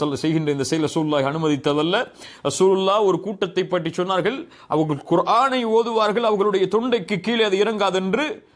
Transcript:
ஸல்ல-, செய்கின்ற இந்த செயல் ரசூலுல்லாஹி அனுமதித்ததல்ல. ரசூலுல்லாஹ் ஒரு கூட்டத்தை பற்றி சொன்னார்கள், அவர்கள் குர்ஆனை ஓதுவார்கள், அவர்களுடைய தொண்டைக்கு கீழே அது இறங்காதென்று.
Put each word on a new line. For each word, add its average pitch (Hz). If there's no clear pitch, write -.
ஸல்ல-, 147
செய்கின்ற 156
இந்த 139
செயல் 156
ரசூலுல்லாஹி 151
அனுமதித்ததல்ல. 151
ரசூலுல்லாஹ் 190
ஒரு 175
கூட்டத்தை 185
பற்றி 170
சொன்னார்கள், 190
அவர்கள் 151
குர்ஆனை 233
ஓதுவார்கள், 220
அவர்களுடைய 202
தொண்டைக்கு 214
கீழே 220
அது 196
இறங்காதென்று. 202